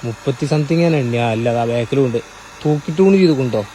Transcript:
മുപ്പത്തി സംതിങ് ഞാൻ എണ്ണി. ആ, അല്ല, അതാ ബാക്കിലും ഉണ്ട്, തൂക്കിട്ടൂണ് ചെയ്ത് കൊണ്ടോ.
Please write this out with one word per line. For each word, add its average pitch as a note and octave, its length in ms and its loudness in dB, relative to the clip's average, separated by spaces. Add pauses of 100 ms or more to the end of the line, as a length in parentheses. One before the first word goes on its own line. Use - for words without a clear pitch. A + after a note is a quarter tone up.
മുപ്പത്തി B2+ 440 -6
സംതിങ് D#3 340 0
ഞാൻ E3 140 2
എണ്ണി. A#2+ 240 -2
ആ, A#2 120 0
അല്ല, A#2 180 -2
അതാ A#2 180 0
ബാക്കിലും A#2+ 360 0
ഉണ്ട്, A#2 120 -2 (440)
തൂക്കിട്ടൂണ് E3 580 2
ചെയ്ത് E3 180 4
കൊണ്ടോ. A2+ 240 -2 (120)